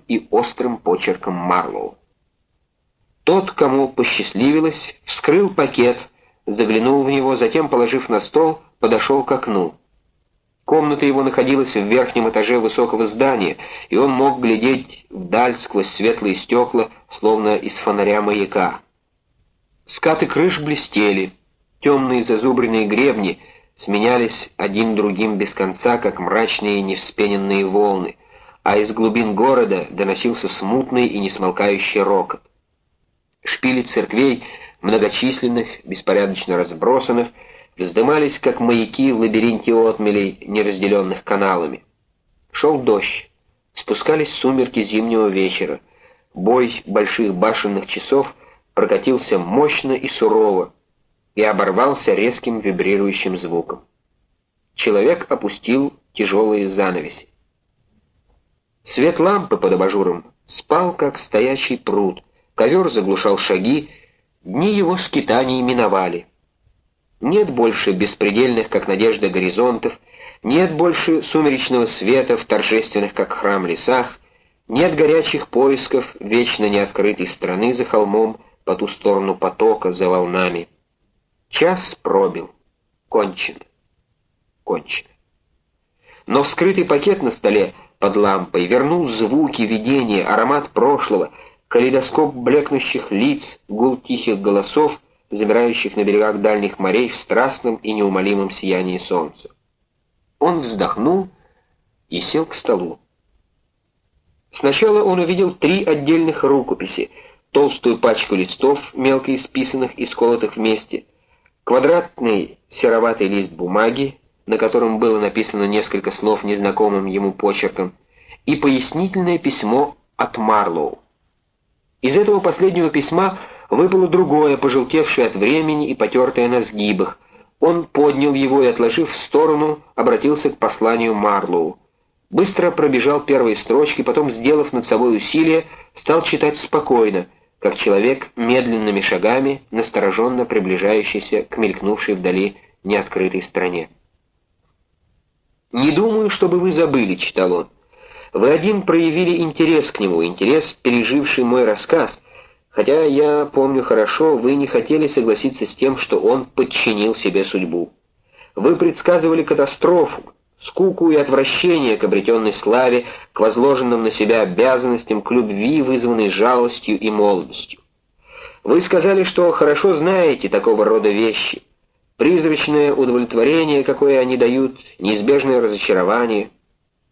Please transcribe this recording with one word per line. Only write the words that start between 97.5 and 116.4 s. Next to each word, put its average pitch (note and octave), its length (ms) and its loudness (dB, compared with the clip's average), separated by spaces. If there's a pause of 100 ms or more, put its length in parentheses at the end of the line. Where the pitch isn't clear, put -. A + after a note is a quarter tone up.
и A2 160 -6
неумолимом G2 580 0
сиянии F#2 480 -4
солнца. E2 500 -6 (880)
Он E3 220 0
вздохнул B2 640 -2 (840)
и F2+ 120 -6
сел D#3+ 240 -4
к - 100 -16
столу. F2+ 440 -4 (1500)
Сначала G#3 500 2
он F#3 160 2
увидел F3+ 360 0
три F#3 280 0
отдельных D#3 600 0
рукописи, - 680 -2 (400)
толстую C3 480 0
пачку A2 360 0
листов, C3+ 440 0 (140)
мелко C3+ 420 0
исписанных C3 600 -6
и A#2+ 100 -6
сколотых A#2 500 0
вместе, A2 500 -4 (600)
квадратный B2+ 920 0 (120)
сероватый A2+ 580 0
лист G2 240 -2
бумаги, A2 680 -2 (260)
на A2 120 -2
котором A2+ 420 0
было A2+ 200 2
написано G#2 480 -2
несколько G2+ 440 -2
слов G#2 340 -2